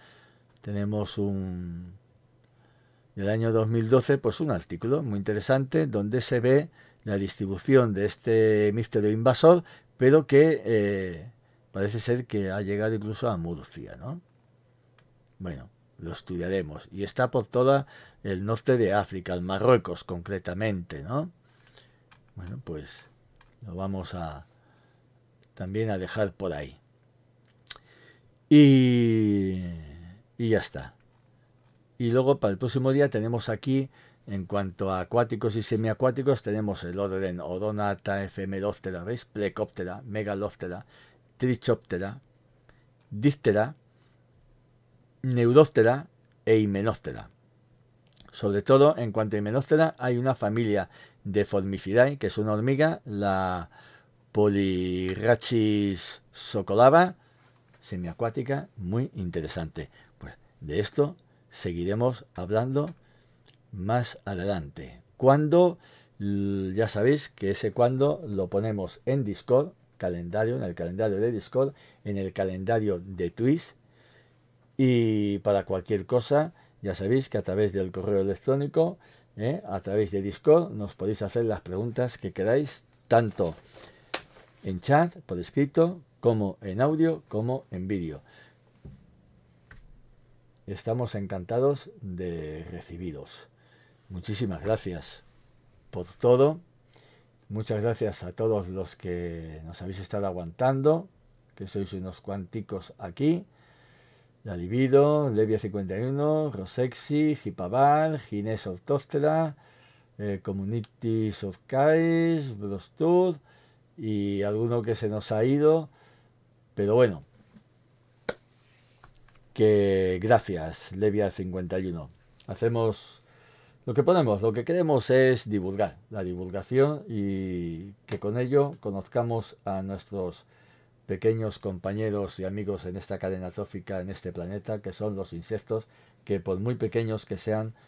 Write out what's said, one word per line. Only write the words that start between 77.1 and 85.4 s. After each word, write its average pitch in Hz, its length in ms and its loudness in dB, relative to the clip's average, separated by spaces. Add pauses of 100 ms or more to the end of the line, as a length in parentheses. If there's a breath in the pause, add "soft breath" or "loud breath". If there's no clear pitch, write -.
que 110 80 -2
a 98 40 -2
través 98 300 0
del 95 180 -2
correo 95 300 0
electrónico, 143 800 0 (400 soft breath)
¿eh? 127 280 -2
a 95 140 -6
través 101 300 0
de 98 100 -2
Discord, 151 520 4
nos 104 220 -8
podéis 104 280 -4
hacer 113 240 -2
las 107 160 -4
preguntas 117 560 -4
que 92 140 -8
queráis, 127 520 0 (240)
tanto 104 460 2 (1120 loud breath)
en 92 160 -6
chat, 160 400 2
por 90 180 -8
escrito, 160 640 0 (180)